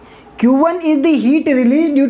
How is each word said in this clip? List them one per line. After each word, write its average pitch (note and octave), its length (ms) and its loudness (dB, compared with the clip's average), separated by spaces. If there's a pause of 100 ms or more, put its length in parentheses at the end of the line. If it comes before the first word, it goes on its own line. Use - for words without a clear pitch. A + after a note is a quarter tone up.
(380)
क्यू A#3+ 140 2
वन E4 260 0 (140)
is C4+ 140 0
the D#4 180 2
heat D4 340 0
released C#4+ 380 0
due C4+ 140 2